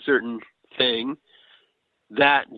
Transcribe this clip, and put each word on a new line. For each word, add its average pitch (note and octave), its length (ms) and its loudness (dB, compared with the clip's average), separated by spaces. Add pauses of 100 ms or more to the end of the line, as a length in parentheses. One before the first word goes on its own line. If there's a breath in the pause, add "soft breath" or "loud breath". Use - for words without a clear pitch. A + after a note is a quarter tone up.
certain A#2 340 0 (380)
thing B2 400 -2 (920 soft breath)
that C#3 360 2 (120)